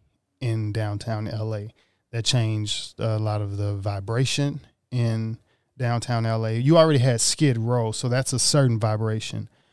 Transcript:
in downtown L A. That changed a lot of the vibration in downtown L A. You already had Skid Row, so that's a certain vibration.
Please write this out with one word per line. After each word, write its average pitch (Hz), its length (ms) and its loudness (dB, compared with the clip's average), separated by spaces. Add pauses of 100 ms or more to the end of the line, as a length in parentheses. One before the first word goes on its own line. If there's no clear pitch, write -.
(380)
in 110 360 -2
downtown 107 540 -4
L 110 260 -4
A. 104 180 -8 (380)
That 117 160 -4
changed 110 760 -2
a 110 180 0
lot 107 220 -2
of 101 160 -6
the 104 180 -2
vibration 113 840 -2 (300)
in 113 480 -2 (400)
downtown 117 480 -2
L 113 200 0
A. 110 120 -2
You 139 180 6
already 160 220 8
had 120 240 2
Skid 139 340 2
Row, 113 340 0
so 123 200 -4
that's 131 240 0
a 123 40 0
certain 123 400 4
vibration. 110 720 -2 (240)